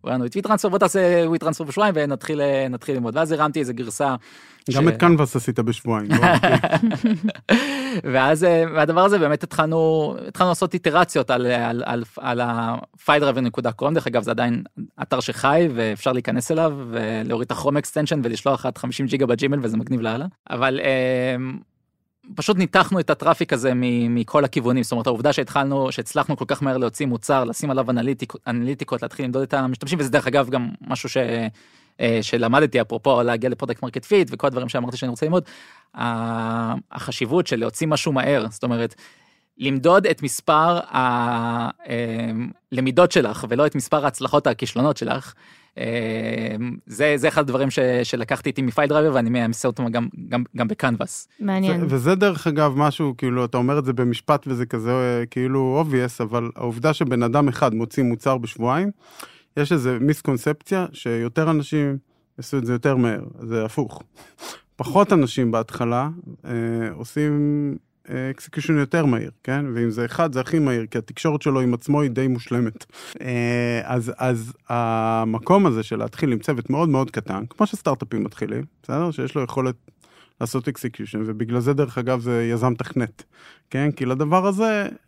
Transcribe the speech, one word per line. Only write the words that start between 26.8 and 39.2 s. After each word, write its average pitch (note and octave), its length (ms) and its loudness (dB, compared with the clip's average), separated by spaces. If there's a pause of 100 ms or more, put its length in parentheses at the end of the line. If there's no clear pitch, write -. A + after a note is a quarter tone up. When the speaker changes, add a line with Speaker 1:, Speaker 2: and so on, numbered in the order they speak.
Speaker 1:
מוצר, C3 380 0
לשים A#2+ 280 -4
עליו B2+ 180 0
אנליטיק-, B2 460 -2 (120)
אנליטיקות, B2 540 -4
להתחיל B2 240 -8
למדוד B2+ 160 -2
את C3+ 120 -4
המשתמשים, C3+ 460 -2
וזה C3+ 120 0
דרך A#2 160 4
אגב C3 220 2
גם B2 200 -2 (180)
משהו C3 220 -4
ש-, - 80 -2 (840)
אה, A#2 220 2
שלמדתי, A#2+ 600 4
אפרופו A#2+ 420 2
להגיע A#2+ 260 0
לפרודקט A#2+ 340 -6
מרקט A#2+ 220 -8
פיט, F#3+ 260 4
וכל B2+ 160 -2
הדברים B2+ 220 -2
שאמרתי B2 280 -4
שאני C3 120 -4
רוצה A#2+ 160 -4
ללמוד, E3+ 180 2 (520)
ה-, A2+ 800 -2 (180)
החשיבות C3+ 560 -2
של A#2+ 120 -2
להוציא A#2 280 -4
משהו D#3 240 0
מהר, C3+ 400 2
זאת - 120 -12
אומרת, A#2 320 -2 (600)